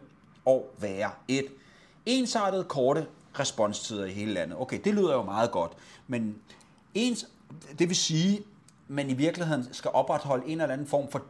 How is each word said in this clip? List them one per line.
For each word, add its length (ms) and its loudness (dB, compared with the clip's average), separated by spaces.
år 320 4
være 320 -2
et, 160 2
ensartet 640 0
korte 380 2
responstider 680 -2
i 80 -6
hele 200 -4
landet. 260 -4
Okay, 260 -4
det 100 2
lyder 200 4
jo 80 2
meget 280 0
godt, 220 0
men 320 -4
ens, 340 -2
det 100 4
vil 80 0
sige, 460 2
man 220 -2
i 40 2
virkeligheden 580 0
skal 220 -6
opretholde 520 2
en 140 -4
eller 120 0
anden 140 -4
form 240 0
for 200 -6